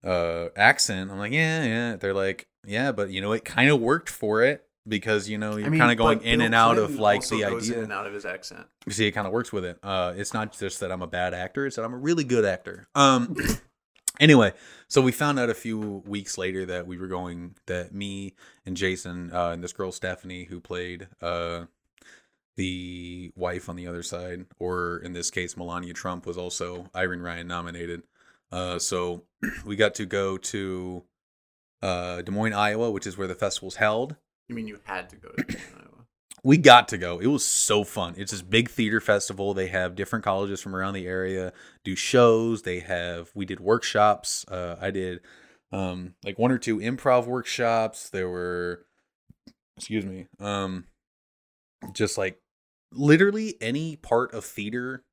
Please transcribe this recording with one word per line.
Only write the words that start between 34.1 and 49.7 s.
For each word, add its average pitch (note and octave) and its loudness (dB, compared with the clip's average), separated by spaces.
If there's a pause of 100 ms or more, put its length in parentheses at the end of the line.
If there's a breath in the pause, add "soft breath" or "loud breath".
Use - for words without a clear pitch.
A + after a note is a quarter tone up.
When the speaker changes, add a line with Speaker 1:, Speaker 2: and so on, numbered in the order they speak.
Speaker 2:
You B2 -12
mean A2+ -8
you G#2 -16
had F#2 -10
to - -20
go - -20
to - -6
Des - -8
Moines, - -18
Iowa? - -20 (540)
Speaker 1:
We C#3 8
got B2 10
to G#2+ -4
go. F2 -4
It G2 2
was C#3+ 2
so - 2
fun. E2+ -6
It's G2 -8
this F#2+ -8
big A2 2
theater A2 0
festival. G2+ 0
They F#2+ -2
have F2+ -2
different G2 -4
colleges G2 -2
from G2 -10
around F#2+ -4
the F#2 -8
area F#2 -4 (320 loud breath)
do F#2+ -4
shows. A2+ 4
They F2+ -4
have, F2 -6
we G2+ -6
did F#2 -8
workshops. G#2 2
Uh, F2 -6
I F#2+ -2
did, F#2 -6 (500 soft breath)
um, F2+ -4
like, G2 -8
one A#2+ 4
or B2+ 2
two A2+ 0
improv B2 2
workshops. A2+ -2
There F#2 -4
were, F2+ -6 (920)